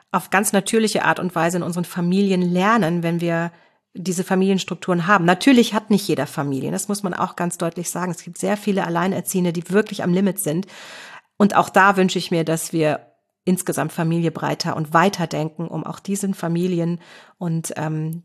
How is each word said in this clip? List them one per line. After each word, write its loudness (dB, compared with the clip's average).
auf -2
ganz 2
natürliche 2
Art 2
und -2
Weise 0
in -2
unseren -4
Familien 2
lernen, 2
wenn 0
wir -2
diese -4
Familienstrukturen 0
haben. 4
Natürlich 6
hat -2
nicht 2
jeder 0
Familien, -4
das -6
muss -4
man -4
auch -4
ganz -4
deutlich -6
sagen. -4
Es -12
gibt -16
sehr -2
viele 0
Alleinerziehende, 0
die -6
wirklich 0
am 2
Limit 2
sind. -2
Und 4
auch 4
da 6
wünsche 2
ich -6
mir, 0
dass -4
wir 0
insgesamt -2
Familie 0
breiter -4
und -4
weiter 2
denken, -4
um -6
auch -10
diesen -4
Familien 0
und, -4
ähm, -4